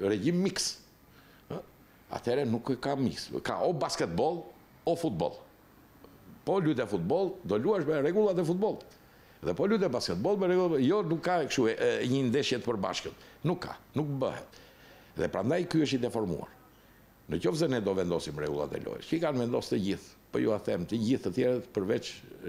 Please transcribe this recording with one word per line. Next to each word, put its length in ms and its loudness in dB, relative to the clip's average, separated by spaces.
regjim 320 2
mix. 300 -2
Ë? 120 -6
Atëherë 320 0
nuk 260 -2
e 80 -6
ka 180 0
mix. 280 -2
Ka 200 0
o 60 4
basketbol, 720 0
o 140 2
futboll. 420 -2
Po 160 2
lutë 280 2
futboll, 460 0
do 160 2
luash 280 2
me 120 2
rregullat 400 2
e 60 0
futbollit. 500 -2
Dhe 160 -2
po 120 0
lutë 240 2
basketbol 480 0
me 100 2
rregulla, 340 4
jo, 240 4
nuk 160 0
ka 220 2
kështu, 240 4
e, 40 2
e, 380 2
një 160 2
ndeshje 320 2
të 60 -8
përbashkët. 640 -4
Nuk 160 0
ka, 120 -10
nuk 120 0
bëhet. 380 -4
Dhe 160 0
prandaj 300 0
ky 140 4
është 100 0
i 60 0
deformuar. 480 -2
Në 100 0
qoftë 220 2
se 80 4
ne 100 0
do 140 2
vendosim 420 0
rregullat 380 -2
e 80 -6
lojës, 240 -10
që 100 -2
i 60 -2
kanë 220 0
vendosur 320 -2
të 80 0
gjithë, 320 -4
po 100 0
ju 100 2
a 140 0
them, 200 0
të 120 -2
gjithë 260 0
të 120 -2
tjerët 400 0
përveç 340 -2